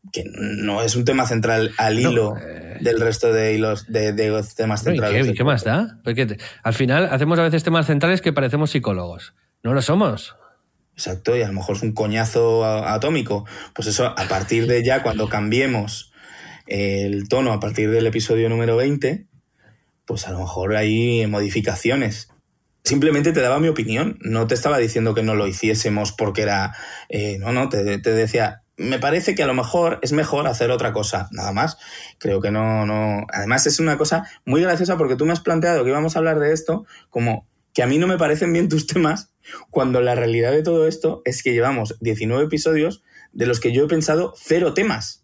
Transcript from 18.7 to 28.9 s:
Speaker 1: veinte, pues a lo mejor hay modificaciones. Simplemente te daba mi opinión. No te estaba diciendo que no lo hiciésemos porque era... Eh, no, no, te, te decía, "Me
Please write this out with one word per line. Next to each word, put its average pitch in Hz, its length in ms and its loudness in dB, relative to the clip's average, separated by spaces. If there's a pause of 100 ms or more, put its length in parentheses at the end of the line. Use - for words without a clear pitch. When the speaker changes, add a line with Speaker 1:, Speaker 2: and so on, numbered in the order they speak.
Speaker 1:
veinte, 143 500 0 (800)
pues - 240 -8
a - 20 -10
lo 92 80 -8
mejor 92 380 -4
hay 113 500 2
modificaciones. 107 1040 -2 (540)
Simplemente 147 480 4
te 143 80 2
daba 127 180 2
mi 160 80 4
opinión. 131 560 -2
No 113 240 0
te 123 80 2
estaba 143 240 2
diciendo 113 340 2
que 110 120 0
no 110 100 0
lo 104 140 0
hiciésemos 104 640 0
porque 104 300 -2
era... 101 300 0 (360)
Eh, 101 320 -4
no, 101 100 -4
no, 127 200 0
te, 101 280 0
te 110 140 0
decía, 110 500 0 (140)
"Me 131 240 -4